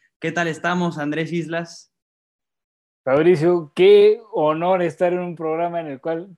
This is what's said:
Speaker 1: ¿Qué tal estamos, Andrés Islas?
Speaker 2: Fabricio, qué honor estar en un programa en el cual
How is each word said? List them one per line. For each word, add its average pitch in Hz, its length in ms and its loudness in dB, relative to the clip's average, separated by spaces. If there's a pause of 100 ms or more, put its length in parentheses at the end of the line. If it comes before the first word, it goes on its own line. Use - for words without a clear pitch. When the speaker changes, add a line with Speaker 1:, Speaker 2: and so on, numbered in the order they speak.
(200)
Speaker 1:
¿Qué 165 120 -6
tal 170 160 -4
estamos, 170 500 -4
Andrés 147 360 -6
Islas? 170 600 -8 (1080)
Speaker 2:
Fabricio, 160 720 2
qué 208 460 6 (100)
honor 170 520 0
estar 175 280 -2
en 180 80 -2
un 175 160 -8
programa 165 460 -6
en 160 60 -12
el 135 120 -12
cual 165 380 -8